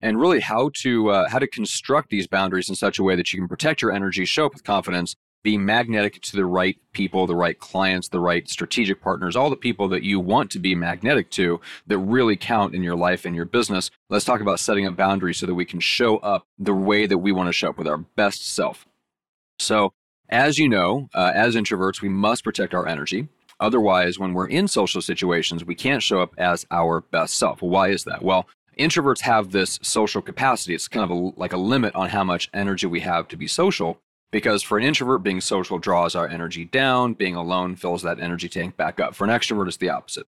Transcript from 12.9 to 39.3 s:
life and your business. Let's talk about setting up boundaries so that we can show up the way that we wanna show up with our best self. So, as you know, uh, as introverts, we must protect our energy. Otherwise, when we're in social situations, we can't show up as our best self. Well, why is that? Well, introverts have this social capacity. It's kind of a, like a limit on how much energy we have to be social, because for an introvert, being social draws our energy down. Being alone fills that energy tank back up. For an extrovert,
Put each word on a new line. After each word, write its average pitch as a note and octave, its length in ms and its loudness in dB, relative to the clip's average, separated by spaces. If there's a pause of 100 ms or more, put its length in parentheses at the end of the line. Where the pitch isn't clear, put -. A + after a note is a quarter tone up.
life F2 300 0
and F2 100 -4
your E2+ 80 -4
business. G2+ 480 0 (180)
Let's G2+ 140 0
talk B2 160 2
about G2+ 220 0
setting G2+ 260 0
up F2+ 80 -4
boundaries F#2+ 400 2
so - 120 -6
that F2+ 80 -2
we F2 100 0
can F2 160 -8
show A2 380 2
up G2+ 280 -2 (100)
the G2+ 160 0
way G#2 320 2
that F#2+ 120 2
we F#2+ 160 2
wanna F2+ 180 0
show - 160 -2
up D2 100 -4
with D#2+ 120 -4
our D2+ 80 0
best G2 580 -2
self. - 300 -4 (720)
So, G#2 320 2 (380)
as C#3 280 4
you D3+ 120 4
know, G#2+ 440 2
uh, F2+ 220 2
as A2+ 220 4
introverts, G2 440 0
we G2+ 60 -4
must G2+ 380 0
protect G#2 280 -4
our F2 140 -2
energy. E2 400 -4 (300)
Otherwise, F#2+ 640 2
when F#2+ 140 -4
we're F#2 160 -2
in F#3 180 0
social F#2+ 340 0
situations, E2+ 640 -2
we E2+ 120 -8
can't C3 280 0
show F#2+ 180 2
up F2 160 -4
as F2 340 0
our E2+ 280 2
best - 380 -2
self. - 240 0
Well, F2+ 100 -2
why F#2+ 160 4
is F#2+ 160 0
that? - 180 -8
Well, F#2 280 0 (280)
introverts C#3+ 440 2
have G#2+ 320 2
this F#2+ 280 0
social G#2+ 400 0
capacity. G#2+ 540 -2
It's - 140 -8
kind G#2 200 -2
of F2 80 0
a, F2+ 220 -4
like F2+ 140 -6
a F#2 40 -2
limit A2 380 0
on F#2 140 -2
how G2 160 0
much F2+ 280 -2
energy G2 320 -2
we E2+ 140 -2
have E2+ 300 -4
to D#2+ 80 -14
be D#2+ 100 -10
social, E3+ 500 0 (320)
because G#2+ 320 0
for - 160 -2
an A2 60 0
introvert, B2+ 400 0
being F#2+ 160 -2
social F#2 400 -2
draws F2 360 2
our E2+ 120 -2
energy E2+ 380 -8
down. B2+ 480 0
Being F#2 240 -4
alone F2+ 400 -2
fills F2 240 -4
that E2+ 180 -4
energy F2 300 -6
tank F2 260 -8
back D#2+ 240 -4
up. - 160 -2
For - 80 -4
an G2+ 60 0
extrovert, A2 380 0